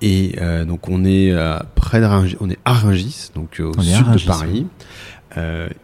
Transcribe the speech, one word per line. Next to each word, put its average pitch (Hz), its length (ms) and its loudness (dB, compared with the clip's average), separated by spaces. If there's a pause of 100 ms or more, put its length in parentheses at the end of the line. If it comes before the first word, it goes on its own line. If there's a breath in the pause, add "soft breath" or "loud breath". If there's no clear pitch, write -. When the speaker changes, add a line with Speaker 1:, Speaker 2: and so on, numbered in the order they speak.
Speaker 1:
et, 95 400 0
euh, 85 240 -2
donc 85 240 -6
on 92 160 0
est, 95 260 4
euh, 80 280 0 (160)
près - 260 2
de 110 60 4
Rungis, 95 340 2
on 98 80 -4
est 90 160 -6
à 123 80 0
Rungis, 107 640 0
donc, 80 260 -10
euh, 82 40 -4
au 78 120 -4
Speaker 2:
On 95 60 2
est 87 100 2
à 104 60 4
Speaker 1:
sud 123 80 4
Speaker 2:
Rungis, 104 180 2
Speaker 1:
de 90 40 0
Paris. 80 240 -2
Speaker 2:
oui. 131 140 -4 (720 loud breath)
Speaker 1:
Euh, 82 320 -6 (140)